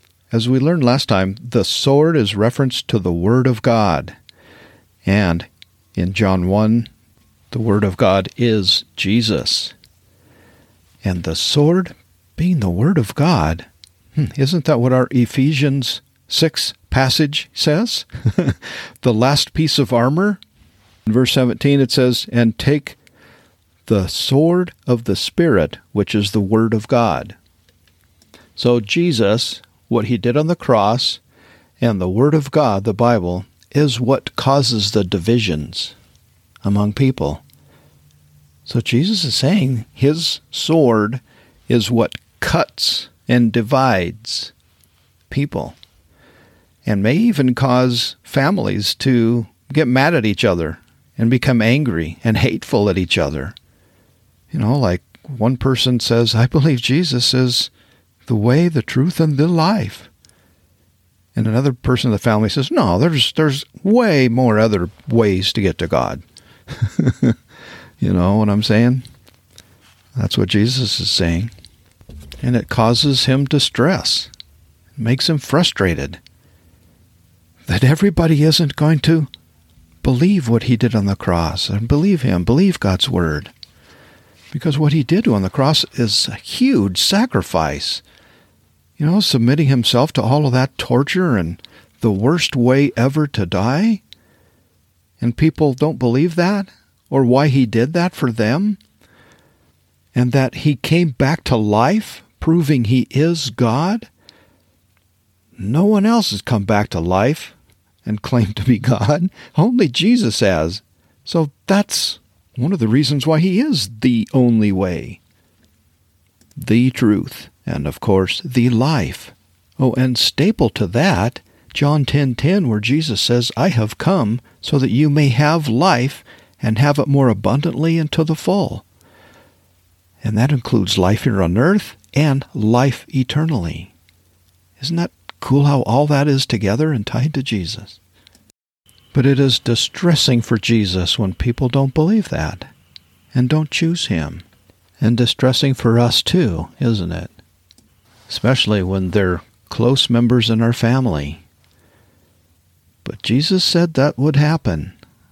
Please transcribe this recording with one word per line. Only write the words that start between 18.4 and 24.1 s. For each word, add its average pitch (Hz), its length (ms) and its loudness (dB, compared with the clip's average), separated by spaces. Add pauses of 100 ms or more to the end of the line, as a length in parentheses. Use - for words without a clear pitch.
The 123 140 2
last 131 400 0
piece 156 240 0
of 127 160 0
armor. 156 460 0 (640)
In 110 80 0
verse 123 180 2
seventeen, 139 480 2
it 127 100 0
says, 127 400 0
"And 117 280 2
take - 380 -2 (920)
the 98 200 0
sword 170 680 0 (140)